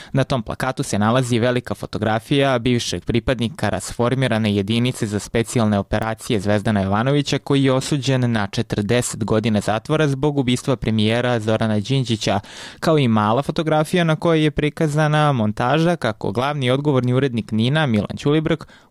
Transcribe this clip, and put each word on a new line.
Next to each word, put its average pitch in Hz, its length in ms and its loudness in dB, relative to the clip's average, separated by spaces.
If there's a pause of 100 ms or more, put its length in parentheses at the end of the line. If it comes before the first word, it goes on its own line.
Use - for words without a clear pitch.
(120)
Na 135 120 0
tom 127 180 -2
plakatu - 400 -4
se 113 160 -4
nalazi 117 400 2
velika 123 360 0
fotografija 127 840 0
bivšeg 117 460 -2
pripadnika 117 640 -2
rasformirane 113 880 0
jedinice 117 520 0
za 104 120 -4
specijalne 110 600 0
operacije 110 640 -2
Zvezdana 104 420 0
Jovanovića, 131 560 0
koji 139 260 0
je 135 80 4
osuđen 127 600 0
na 104 140 0
četrdeset 107 760 -2
godina 107 360 0
zatvora 147 480 0
zbog 143 300 0
ubistva 123 380 0
premijera 113 640 0
Zorana 110 400 0
Đinđića, 113 600 -2 (400)
kao 160 180 2
i 135 100 4
mala 110 340 2
fotografija 156 600 0
na 160 120 2
kojoj 160 280 2
je 151 60 2
prikazana 151 840 0
montaža 131 640 0
kako - 360 -4
glavni 131 380 -2
odgovorni 131 440 2
urednik 127 380 0
nina 131 340 2
Milan 107 300 0
Ćulibrk 156 480 0 (260)